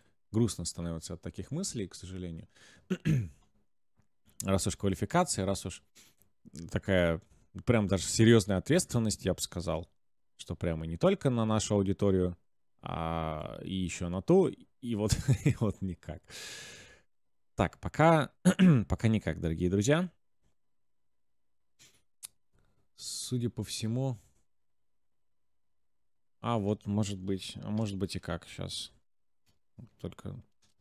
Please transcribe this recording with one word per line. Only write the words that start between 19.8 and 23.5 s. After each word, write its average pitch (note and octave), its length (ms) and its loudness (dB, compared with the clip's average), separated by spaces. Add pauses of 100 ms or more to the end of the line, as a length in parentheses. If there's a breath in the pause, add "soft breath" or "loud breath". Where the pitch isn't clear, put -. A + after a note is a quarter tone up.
Судя - 540 -4